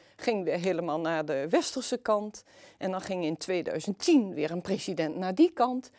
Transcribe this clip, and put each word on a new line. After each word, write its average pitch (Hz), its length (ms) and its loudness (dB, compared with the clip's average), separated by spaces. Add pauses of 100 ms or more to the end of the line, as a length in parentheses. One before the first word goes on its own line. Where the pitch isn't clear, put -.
(160)
ging 214 280 0
weer 160 140 0
helemaal 170 420 -2
naar 160 260 -2
de 147 240 -2
westerse 262 480 0
kant. 214 460 -2 (340)
En 190 140 -4
dan 185 100 -4
ging 180 220 -4
in 156 140 -2
tweeduizend 180 640 -4
tien 233 340 4
weer 151 180 -2
een 175 100 -2
president 175 540 -2
naar 185 200 -2
die 330 160 6
kant. 254 480 0